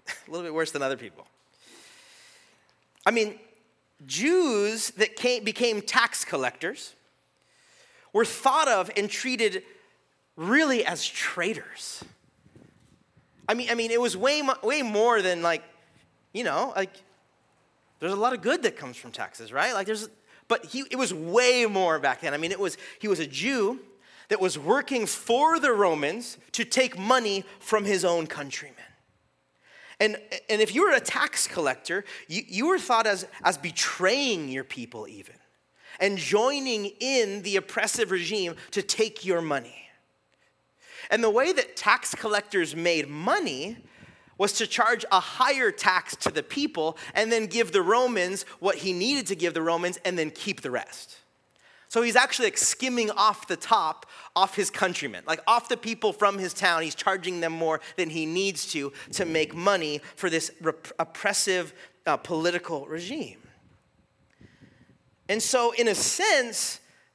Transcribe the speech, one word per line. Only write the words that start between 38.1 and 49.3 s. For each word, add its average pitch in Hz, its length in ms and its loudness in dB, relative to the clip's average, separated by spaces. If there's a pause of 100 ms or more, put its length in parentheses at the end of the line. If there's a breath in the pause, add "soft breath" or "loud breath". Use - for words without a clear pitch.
to 202 100 -2
take 214 440 -2
your 175 160 0
money. 143 340 -4 (1300 loud breath)
And 226 140 2
the 220 60 4
way 254 220 4
that 285 240 -2
tax - 400 2
collectors 202 600 -2
made 165 320 2
money 180 720 -2 (600 loud breath)
was 196 160 2
to 226 120 -2
charge 226 460 2
a 196 80 8
higher 254 500 2
tax - 460 0
to - 160 -2
the 156 100 -2
people 160 560 -4 (160 loud breath)
and 220 180 2
then 226 140 2
give 202 260 0
the 190 100 4
Romans 196 640 2 (160 loud breath)
what 185 180 0
he 180 160 -4
needed 220 340 -2
to 190 80 -2